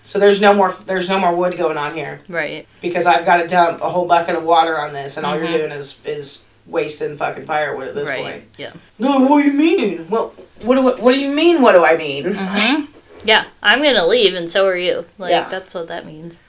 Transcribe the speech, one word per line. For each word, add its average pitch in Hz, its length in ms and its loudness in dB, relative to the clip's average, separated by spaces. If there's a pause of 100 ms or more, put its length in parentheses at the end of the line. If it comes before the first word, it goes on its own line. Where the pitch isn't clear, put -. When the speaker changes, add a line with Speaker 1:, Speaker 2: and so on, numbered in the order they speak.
Speaker 1:
So - 140 -8
there's 202 220 4
no 202 140 6
more, 190 160 2 (160)
there's 180 220 -4
no 190 100 0
more 175 160 2
wood 175 220 -2
going 160 220 -2
on 151 160 -6
here. 147 340 -10
Speaker 2:
Right. 156 400 -8 (140)
Speaker 1:
Because 175 240 -2
I've 170 200 2
gotta 175 220 2
dump 170 320 2
a 147 80 -4
whole 175 180 -2
bucket 175 300 0
of 160 80 -6
water 165 340 2
on 147 140 -6
this, 139 240 -8
and 151 100 -8
all 151 80 -4
you're 165 120 -4
Speaker 2:
Mm-hmm. 170 100 -4
Speaker 1:
doing 151 160 -2
is, 139 320 -10
is 147 400 -10 (220)
wasting 151 500 -6
fucking 143 300 -8
firewood 143 420 -4
at - 60 -12
this 139 140 -6
Speaker 2:
Right. 131 140 -6
Speaker 1:
point. - 220 -12 (140)
Speaker 2:
Yeah. 135 140 -14 (260)
Speaker 1:
"No, 269 220 2
what 285 220 4
do 294 80 2
you 277 40 -4
mean? 254 560 0
What, - 220 -4 (300)
what 240 140 2
do, 269 60 4 (200)
what 254 120 6
do 277 40 0
you 277 160 -2
mean, 320 280 4
what 220 100 8
do 170 120 6
I 160 120 4
mean?" 143 300 -6
Speaker 2:
Mm-hmm. 208 580 -2 (420)
Yeah, 214 180 2 (180)
I'm 233 200 2
gonna 226 240 2
leave, 190 280 4
and 170 160 -6
so 196 180 2
are 185 80 0
you. 180 300 -4 (120)
Like, 180 120 -8
Speaker 1:
Yeah. 170 180 0
Speaker 2:
that's 185 260 -12
what 170 140 -10
that 170 180 -12
means. 165 320 -18 (100)